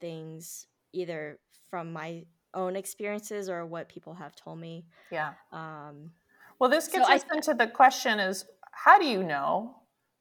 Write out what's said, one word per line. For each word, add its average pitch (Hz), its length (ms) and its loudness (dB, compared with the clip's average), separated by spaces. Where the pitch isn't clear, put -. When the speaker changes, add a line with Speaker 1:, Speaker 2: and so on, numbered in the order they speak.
Speaker 1:
things, 160 680 -12
either 160 460 -8
from 165 240 -8
my 165 320 -10
own 185 220 -2
experiences 208 720 -6
or 170 180 -6
what 165 220 -10
people - 260 -18
have 151 200 -16
told 165 240 -16
me. 165 280 -14
Speaker 2:
Yeah. 151 260 -4
Speaker 1:
Um, 156 640 -14
Speaker 2:
Well, 247 100 6
this 320 180 2
Speaker 1:
so 311 160 0
Speaker 2:
gets 208 60 6
Speaker 1:
I 269 80 8
Speaker 2:
us - 60 -6
into 302 200 0
the 233 140 2
question 254 520 4
is, 190 260 -2
how 359 280 8
do 349 60 2
you 202 180 0
know 165 600 -2